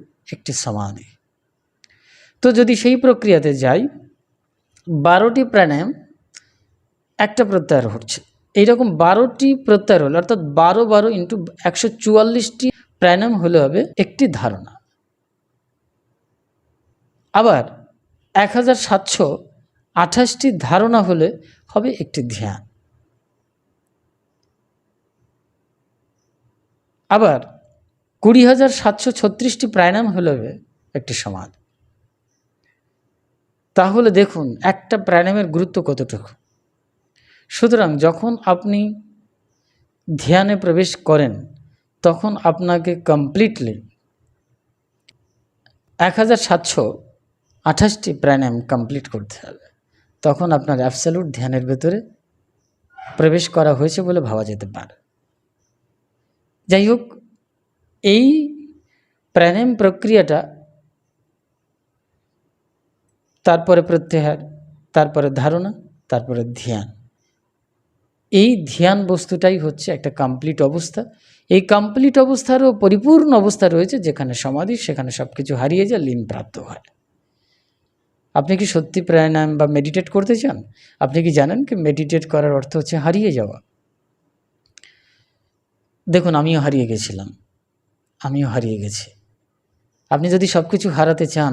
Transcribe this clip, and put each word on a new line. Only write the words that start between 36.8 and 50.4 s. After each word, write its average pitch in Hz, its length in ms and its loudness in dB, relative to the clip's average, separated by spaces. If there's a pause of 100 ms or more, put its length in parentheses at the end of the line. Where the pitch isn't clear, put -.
সুতরাং 220 460 2
যখন 165 340 0 (140)
আপনি 202 340 0 (1300)
ধ্যানে 180 480 0
প্রবেশ 180 340 0 (200)
করেন, 143 240 2 (680)
তখন 170 280 0 (120)
আপনাকে 175 480 0 (180)
কমপ্লিটলি 147 640 0 (2250)
এক 185 160 2
হাজার 220 320 2
সাতশো - 360 0 (800)
আঠাশটি 196 480 0
প্রাণায়াম 135 420 0 (160)
কমপ্লিট 131 380 -6
করতে 104 320 -12
হবে। - 240 -20 (580)
তখন 151 280 0